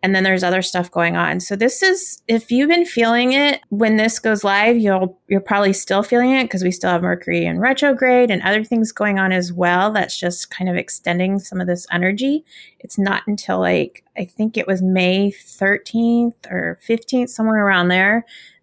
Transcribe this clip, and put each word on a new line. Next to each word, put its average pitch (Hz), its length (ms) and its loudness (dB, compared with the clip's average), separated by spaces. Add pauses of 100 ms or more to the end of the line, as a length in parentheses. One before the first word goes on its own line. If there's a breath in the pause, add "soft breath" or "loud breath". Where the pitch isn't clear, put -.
And 190 120 0
then 190 80 2
there's 190 200 2
other 180 200 0
stuff 180 260 -4
going 170 260 0
on. 170 240 -2
So 190 160 -8
this 233 280 0
is, 370 440 -2
if 226 220 0
you've 262 200 2
been 349 160 4
feeling 240 480 0
it, 285 360 0
when 220 280 2
this 220 200 0
goes 220 260 -2
live, 208 320 2
you'll, 190 520 0
you're 196 120 2
probably 202 340 2
still 196 280 0
feeling 240 300 2
it 262 180 2
'cause 185 140 -4
we 185 80 2
still 185 180 -4
have 175 140 0
Mercury 175 420 -2
in 170 140 -2
retrograde 254 720 2
and 180 100 -2
other 208 220 0
things 220 280 0
going 202 280 -2
on 190 120 2
as 180 220 -2
well. 180 380 2
That's 208 280 -4
just 175 300 -6
kind 185 220 -4
of 175 40 -2
extending 180 640 -2
some 185 240 -6
of 180 60 -4
this 175 240 -4
energy. 208 520 -2 (360 loud breath)
It's - 180 -12
not 196 300 0
until, 196 320 -4
like, 180 440 -2 (140)
I - 80 -6
think 220 320 -4
it - 80 -4
was 185 160 -2
May 185 480 2
thirteenth 233 1200 -2
or 175 320 -6
fifteenth, 247 480 -2
somewhere 220 340 0
around 180 260 2
there, 196 360 2 (360 loud breath)